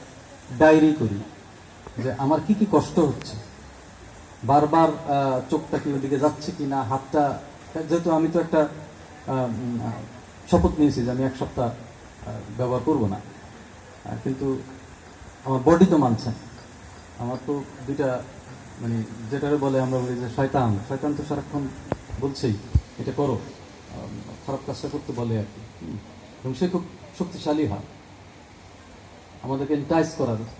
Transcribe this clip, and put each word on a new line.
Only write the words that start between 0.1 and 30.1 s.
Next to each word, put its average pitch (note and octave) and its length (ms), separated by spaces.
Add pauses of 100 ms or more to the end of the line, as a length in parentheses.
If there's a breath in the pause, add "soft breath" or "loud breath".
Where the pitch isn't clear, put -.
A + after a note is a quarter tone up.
ডায়েরি D#3 400
করি G2+ 240 (800)
যে B2+ 100
আমার C3+ 340
কি G#3+ 60
কি G#3 180
কষ্ট - 280
হচ্ছে, C#3+ 340 (1120)
বারবার, D3+ 460
আহ, C#3 600
চোখটা D#3+ 280
কি C#3+ 160
ওদিকে C3+ 260
যাচ্ছে D3+ 380
কি D3 80
না, C#3 180
হাতটা, C#3 560 (500)
যেহেতু E3+ 220
আমি D#3+ 160
তো E3+ 120
একটা, E3 200
আহ, - 720
উম, A#2+ 500
আহ, A#2 80 (600)
শপথ F3 280
নিয়েছি C3+ 240
যে A#2+ 80
আমি B2+ 120
এক C3 160
সপ্তাহ, - 260
আহ, - 680 (260)
ব্যবহার B2 280
করব C#3+ 200
না, G2 140 (880)
আহ, A#2 180
কিন্তু C3+ 360 (840)
আমার C3 200
বডি E3+ 200
তো F3 120
মানছে A#2 320
না। A2 60 (840)
আমার A#2+ 180 (100)
তো C#3+ 160 (240)
দুইটা, C3+ 360 (580)
মানে, A#2 220 (280)
যেটারে C#3+ 260
বলে C3+ 240
আমরা C3 180
বলি B2 160
যে A#2+ 200
শয়তান, A2+ 420 (100)
শয়তান C#3 300
তো D3 120
সারাক্ষণ C#3+ 380 (540)
বলছেই, C3+ 320 (460)
"এটা - 180
করো", C#3+ 160
আহ, - 680 (460)
খারাপ C3+ 220
কাজটা C#3 240
করতে C#3+ 240
বলে A#2 220
আর G#2 60
কি। - 420
হুম। - 120 (460)
এবং B2+ 100
সে F3 140
খুব F3 160 (360)
শক্তিশালী D3+ 480
হয়, G2+ 120 (1600)
আমাদেরকে C3+ 300
এন্টাইস D3+ 440